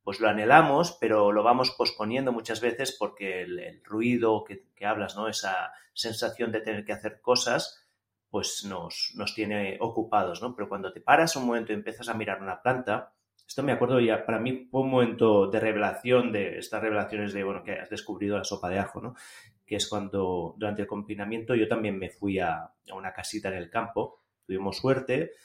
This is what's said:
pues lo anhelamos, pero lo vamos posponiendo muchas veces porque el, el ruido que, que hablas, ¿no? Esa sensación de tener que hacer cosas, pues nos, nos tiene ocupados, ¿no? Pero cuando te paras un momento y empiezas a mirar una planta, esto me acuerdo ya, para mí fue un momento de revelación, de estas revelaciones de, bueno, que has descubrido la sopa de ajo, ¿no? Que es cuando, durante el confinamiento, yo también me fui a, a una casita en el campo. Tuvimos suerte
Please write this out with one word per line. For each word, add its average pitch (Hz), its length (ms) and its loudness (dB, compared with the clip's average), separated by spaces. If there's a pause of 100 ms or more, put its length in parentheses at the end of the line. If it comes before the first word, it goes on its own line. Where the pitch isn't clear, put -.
pues 98 160 -6
lo 110 80 4
anhelamos, 139 720 6
pero 107 320 6
lo 104 120 4
vamos 123 280 4
posponiendo 120 600 -2
muchas 113 280 -4
veces 120 380 -2
porque 95 460 -6
el, 90 160 -8
el - 240 -14
ruido 110 600 2
que, - 220 -16 (100)
que 101 100 -8
hablas, 101 300 -2
¿no? 107 120 -4
Esa 95 440 -4 (220)
sensación 113 580 -4
de 110 100 -2
tener 104 220 -6
que 104 100 -6
hacer - 280 -10
cosas, 123 640 0 (420)
pues - 360 -6
nos, 87 500 -8
nos 101 180 -6
tiene 104 460 -2
ocupados, 104 600 0
¿no? 123 140 -8
Pero 101 120 -6
cuando 98 240 -6
te - 100 -16
paras 160 340 4
un 127 100 -2
momento 117 260 0
y 107 40 -2
empiezas 113 340 -8
a 117 40 -2
mirar 101 280 -4
una 95 200 -8
planta, 123 520 -2 (340)
esto - 160 -6
me 143 80 2
acuerdo 123 300 4
ya, 113 240 4
para 113 140 0
mí 127 300 -4
fue 135 120 0
un 135 80 0
momento 110 580 6
de 104 140 2
revelación, 110 720 2
de 98 240 -2
estas - 240 -6
revelaciones 104 500 -2
de, 98 140 -2
bueno, 95 180 -4
que 101 160 -8
has - 100 -12
descubrido 101 480 -4
la 92 60 -4
sopa 92 260 -4
de 92 100 0
ajo, 98 200 -4
¿no? 117 160 -12 (500)
Que 104 120 -4
es - 100 -2
cuando, 95 720 -2
durante 104 240 -4
el 101 60 -4
confinamiento, 104 680 -4
yo 110 140 4
también 107 280 0
me 92 120 -6
fui 98 300 -2
a, 85 180 0
a - 360 -16
una 95 200 -8
casita 104 340 -8
en 95 80 -4
el 87 140 -8
campo. - 520 -4 (240)
Tuvimos 95 320 -4
suerte 131 540 0 (140)